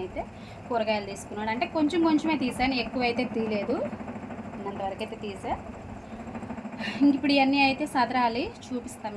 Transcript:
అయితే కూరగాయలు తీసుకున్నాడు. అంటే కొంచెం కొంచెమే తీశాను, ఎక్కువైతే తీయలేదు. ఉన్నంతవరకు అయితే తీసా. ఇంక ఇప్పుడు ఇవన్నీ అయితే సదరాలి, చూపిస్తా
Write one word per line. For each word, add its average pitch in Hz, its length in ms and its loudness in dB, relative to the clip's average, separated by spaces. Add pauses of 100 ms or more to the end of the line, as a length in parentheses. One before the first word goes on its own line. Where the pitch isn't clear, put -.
అయితే 359 200 -6 (440)
కూరగాయలు 214 360 2
తీసుకున్నాడు. 208 440 -6
అంటే 247 160 0
కొంచెం 330 420 4
కొంచెమే 311 380 4
తీశాను, 254 280 2 (100)
ఎక్కువైతే 240 400 2 (120)
తీయలేదు. 214 400 0 (800)
ఉన్నంతవరకు 196 500 -4
అయితే 220 100 -8 (120)
తీసా. 202 260 -6 (1500)
ఇంక 285 140 8
ఇప్పుడు 285 180 2
ఇవన్నీ 277 340 6
అయితే 269 180 0
సదరాలి, 247 680 2 (140)
చూపిస్తా 233 520 -8